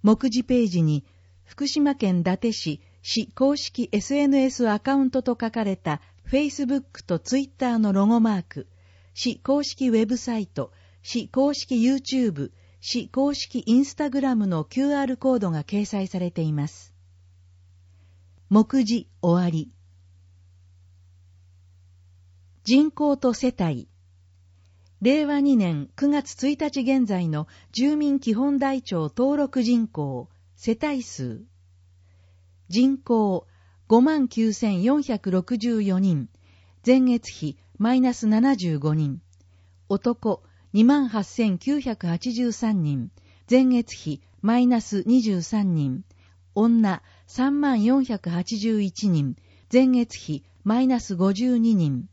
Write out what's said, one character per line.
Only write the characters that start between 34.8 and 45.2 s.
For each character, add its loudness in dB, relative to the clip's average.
四 2
百 -4
六 -2
十 -2
四 0
人。 0
前 4
月 0
比、 -8
マ 2
イ 4
ナ 2
ス -4
七 4
十 -2
五 0
人。 -2
男、 -2
二 4
万 4
八 -4
千 -2
九 -2
百 -6
八 -4
十 -2
三 -2
人。 -4
前 6
月 0
比、 -8
マ 2
イ 4
ナ 2
ス -4
二 4